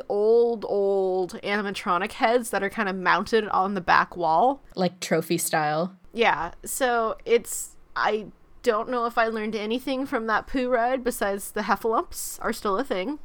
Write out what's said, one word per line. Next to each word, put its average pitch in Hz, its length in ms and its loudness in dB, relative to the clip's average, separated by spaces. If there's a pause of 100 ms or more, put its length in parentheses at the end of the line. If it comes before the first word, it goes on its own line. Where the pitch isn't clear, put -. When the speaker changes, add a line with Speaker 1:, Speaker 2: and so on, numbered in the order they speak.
Speaker 1:
old, 226 600 4
old 190 760 2
animatronic 202 680 -2
heads 240 380 2
that 196 120 0
are 196 60 -2
kinda 190 240 -2
mounted 190 560 2
on 196 240 0
the 190 80 -2
back 170 340 4
wall. 175 460 2 (140)
Speaker 2:
Like, 180 240 -2
trophy 170 380 0
style. 165 580 -2 (180)
Speaker 1:
Yeah, 175 380 2 (120)
so 233 600 0
it's, - 500 -2 (200)
I 208 320 0 (360)
don't 226 260 0
know 247 160 -2
if 233 120 -2
I 226 100 2
learned 220 280 -4
anything 254 500 -4
from 233 220 -4
that 214 200 0
poo 254 220 -2
ride 247 340 0
besides 202 480 -4
the 208 120 -4
heffalumps 220 800 -2
are 214 120 -2
still 202 240 -2
a 233 60 -2
thing. 226 420 -4